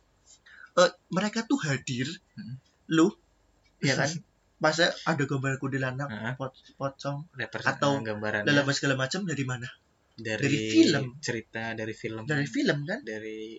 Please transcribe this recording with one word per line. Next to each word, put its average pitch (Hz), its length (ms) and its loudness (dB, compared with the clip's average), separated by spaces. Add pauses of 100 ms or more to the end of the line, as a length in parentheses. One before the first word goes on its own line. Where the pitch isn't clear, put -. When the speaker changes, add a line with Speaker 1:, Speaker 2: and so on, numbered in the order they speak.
(760)
Speaker 1:
eh, 175 160 6 (180)
mereka 208 360 -2
tuh 277 160 2
hadir, 131 460 -2 (280)
Speaker 2:
Hmm. 113 220 -12 (340)
Speaker 1:
loh, 160 220 6 (680)
ya 135 160 2
kan? 131 140 2
Speaker 2:
<laughs> 165 160 -8 (340)
Speaker 1:
Masa 156 320 4 (160)
ada 143 160 2
gambar 135 320 0
kuntilanak, 131 560 -4
Speaker 2:
Heeh. 110 240 -6
Speaker 1:
pot-, 131 220 -8 (180)
pocong, 139 560 -6
Speaker 2:
Repres-, 117 320 -8
Speaker 1:
atau 135 400 2
Speaker 2:
gambarannya. 107 400 -2
Speaker 1:
lalapan 139 320 4
segala 139 240 0
macam 131 240 -2
dari 143 240 -2
mana? 123 220 -6 (500)
Speaker 2:
Dari 110 240 -4
Speaker 1:
Dari - 160 4 (160)
film. 175 300 8 (180)
Speaker 2:
cerita, 113 480 -6
dari 110 240 -6
film. 110 320 -8
Speaker 1:
Dari 147 160 0
film 156 400 0
kan? 190 240 -6
Speaker 2:
Dari 110 520 -10